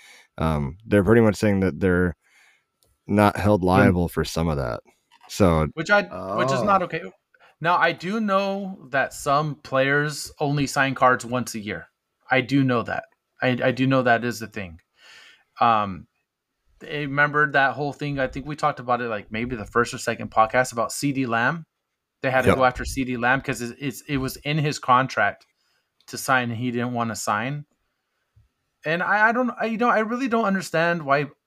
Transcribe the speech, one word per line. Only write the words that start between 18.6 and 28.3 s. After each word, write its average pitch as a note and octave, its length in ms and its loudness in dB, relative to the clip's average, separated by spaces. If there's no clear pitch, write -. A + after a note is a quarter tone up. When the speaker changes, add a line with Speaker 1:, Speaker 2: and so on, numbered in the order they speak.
Speaker 2:
about A#2+ 220 -2
it, A#2+ 60 -4
like, G#2 220 -8
maybe A#2+ 260 -6
the G2+ 100 -8
first A#2+ 260 0
or B2 60 -10
second A2+ 320 -6
podcast A#2+ 420 2
about A2+ 180 -4
C C#3+ 220 -4
D C3 140 -2
Lamb. B2 400 -2
They C3+ 80 -2
had C3 120 2
to B2 60 2
Speaker 1:
Yep. - 80 6
Speaker 2:
go C3 80 4
after B2 220 0
C C3+ 180 -4
D B2 140 -4
Lamb B2+ 240 2
'cause A#2+ 180 -4
it's, A#2+ 180 -8
it's, C3+ 300 -8
it D3 80 -2
was C3 220 -4
in D3 200 -4
his D3 200 -2
contract B2 680 2
to B2 120 -12
sign, B2 320 0
and A2+ 80 -6
he B2+ 120 -2
didn't A#2+ 240 -2
wanna A#2 200 -2
sign. A#2+ 520 -4